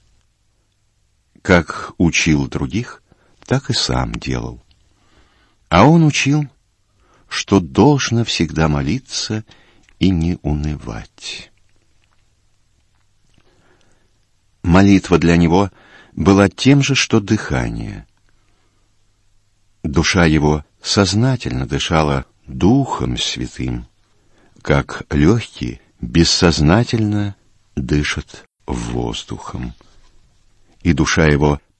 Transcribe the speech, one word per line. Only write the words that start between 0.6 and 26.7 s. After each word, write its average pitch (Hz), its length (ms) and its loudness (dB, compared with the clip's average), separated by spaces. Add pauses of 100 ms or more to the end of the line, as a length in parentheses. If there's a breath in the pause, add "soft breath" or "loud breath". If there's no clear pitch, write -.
Как - 560 -2
учил 76 500 2
других, 76 540 -8 (440 soft breath)
так - 240 -4
и 120 40 -4
сам 62 400 -4
делал. 60 480 -8 (1080 soft breath)
А 92 160 6
он 165 180 6
учил, 147 440 0 (800 soft breath)
что - 320 0
должно 117 640 2
всегда 78 440 -2
молиться 80 760 -4 (560 soft breath)
и 90 100 2
не 85 320 0
унывать. 73 1120 -8 (3000 soft breath)
Молитва 92 560 4
для 82 200 2
него — 87 340 2 (440 loud breath)
была 98 340 4
тем 139 320 2
же, 135 140 -2
что - 240 0
дыхание. 62 840 -4 (1800)
Душа 80 420 2
его 76 380 2 (180)
сознательно 104 840 -2
дышала 69 600 -2 (220)
Духом 71 720 0
Святым, 62 680 -8 (760 soft breath)
как - 480 -2
легкие 73 720 0 (200)
бессознательно 98 1300 0 (400)